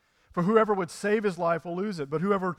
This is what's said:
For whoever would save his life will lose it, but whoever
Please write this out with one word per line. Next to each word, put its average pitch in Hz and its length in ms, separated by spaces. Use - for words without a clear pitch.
For 180 120
whoever 214 300
would 185 180
save 208 320
his 180 140
life 170 260
will 170 100
lose 190 240
it, 139 100
but 151 120
whoever 185 380